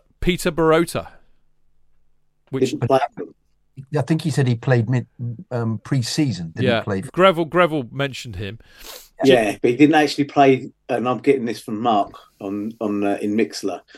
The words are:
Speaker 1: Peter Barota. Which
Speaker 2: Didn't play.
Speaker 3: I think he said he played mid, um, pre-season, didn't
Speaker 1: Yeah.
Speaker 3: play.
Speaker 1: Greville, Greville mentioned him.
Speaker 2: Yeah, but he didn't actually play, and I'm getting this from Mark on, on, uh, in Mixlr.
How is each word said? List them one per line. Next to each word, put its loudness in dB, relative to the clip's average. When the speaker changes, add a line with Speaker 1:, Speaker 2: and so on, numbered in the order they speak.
Speaker 1:
Peter 0
Barota. 2
Which 0
Speaker 2:
Didn't -4
play. 4
Speaker 3:
I 2
think 0
he -2
said 2
he 2
played 2
mid, -2
um, -4
pre-season, -2
didn't -2
Speaker 1:
Yeah. 2
Speaker 3:
play. -4
Speaker 1:
Greville, 2
Greville 0
mentioned -8
him. -10
Speaker 2:
Yeah, 4
but 2
he -2
didn't 6
actually 2
play, 2
and -2
I'm -2
getting 2
this -6
from -8
Mark 0
on, -8
on, -2
uh, -2
in -2
Mixlr. -4